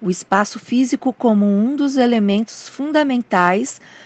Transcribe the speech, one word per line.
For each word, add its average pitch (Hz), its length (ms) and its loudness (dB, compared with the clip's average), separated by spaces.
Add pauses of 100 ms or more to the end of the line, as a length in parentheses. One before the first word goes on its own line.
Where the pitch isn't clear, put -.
O 202 80 -4
espaço 196 500 -2
físico 254 540 -2
como 214 320 2
um 208 320 0
dos 269 220 -2
elementos 226 720 0
fundamentais 254 1120 0 (240)